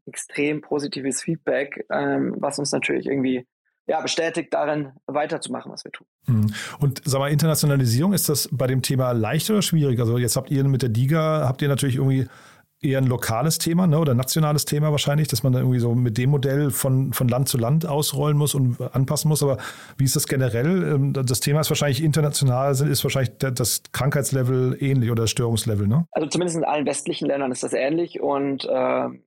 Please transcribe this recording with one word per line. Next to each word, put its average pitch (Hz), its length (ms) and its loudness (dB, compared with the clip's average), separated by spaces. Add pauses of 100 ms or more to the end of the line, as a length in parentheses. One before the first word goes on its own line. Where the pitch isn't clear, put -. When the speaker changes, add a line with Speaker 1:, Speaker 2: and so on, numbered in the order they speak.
Speaker 1:
extrem 147 560 -6
positives 135 600 -4
Feedback, 143 680 -4
ähm, 139 480 -2
was 143 200 -4
uns 143 140 -4
natürlich 135 340 -2
irgendwie, 131 400 -2 (400)
ja, 160 160 -2
bestätigt 165 500 -4
darin, 151 400 -2 (140)
weiterzumachen, 147 680 -6
was - 120 -16
wir - 80 -18
tun. - 140 -18 (200)
Speaker 2:
Hm. 107 260 2 (260)
Und 139 280 -2
sag 135 120 0
mal, 139 120 0
Internationalisierung, 147 840 2
ist - 160 0
das 143 240 0
bei 131 140 0
dem 131 160 0
Thema 127 300 0
leicht 120 380 0
oder 208 120 2
schwierig? 143 360 2
Also 120 200 2
jetzt 123 180 0
habt 135 140 -4
ihr 139 140 2
mit 135 180 2
der 123 80 0
diga, 151 580 2
habt 127 140 -2
ihr 147 60 0
natürlich 135 280 0
irgendwie 135 320 2 (540)
eher 135 140 2
ein 131 100 2
lokales 127 520 0
Thema, 170 280 2
ne, 151 120 4
oder 151 160 2
nationales 147 500 0
Thema 147 260 0
wahrscheinlich, 147 380 0
dass - 140 -2
man 131 100 2
da 127 60 2
irgendwie 127 220 2
so 117 140 2
mit 120 220 2
dem 123 140 2
Modell 143 400 2
von, 131 420 0
von 127 160 2
Land 127 200 2
zu 131 100 0
Land 147 260 2
ausrollen 147 540 0
muss 147 160 2
und 127 260 0 (140)
anpassen 139 340 0
muss. 151 140 2
Aber 139 160 2 (400)
wie 131 60 2
ist 135 120 2
das 147 100 -2
generell? 147 680 0
Ähm, 139 180 2
das 131 280 0
Thema 147 200 2
ist 147 80 0
wahrscheinlich 147 340 0
international, 143 680 2
ist 139 340 0
wahrscheinlich 135 320 0
der, 135 140 -2
das 120 320 -2 (100)
Krankheitslevel 131 880 0
ähnlich 131 300 2
oder 113 140 0
das 107 60 0
Störungslevel, 110 580 0
ne? 156 240 2
Speaker 1:
Also 156 160 -2
zumindest 165 280 -2
in 160 80 -2
allen 147 220 0
westlichen 147 400 -4
Ländern 139 260 -2
ist 127 100 -8
das 131 120 -4
ähnlich. 160 480 -2
Und, 139 420 -2
äh, 127 440 0 (180)